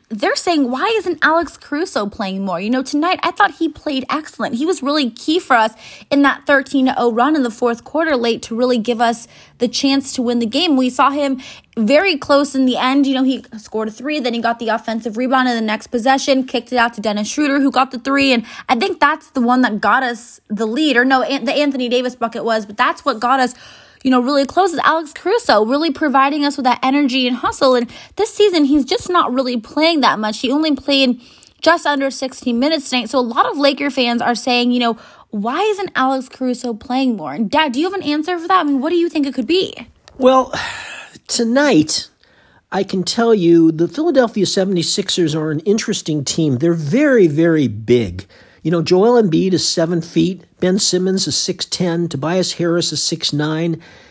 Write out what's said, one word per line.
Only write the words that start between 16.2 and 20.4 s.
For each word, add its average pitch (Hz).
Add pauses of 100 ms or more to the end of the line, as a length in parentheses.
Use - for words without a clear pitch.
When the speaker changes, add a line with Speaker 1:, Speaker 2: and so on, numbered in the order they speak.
Speaker 1:
kicked 240
it 254
out 233
to 208
Dennis 208
Schroeder, 294
who 269
got 254
the 247
three, 277
and 233 (240)
I -
think 370
that's 302
the 262
one 247
that 214
got 233
us 240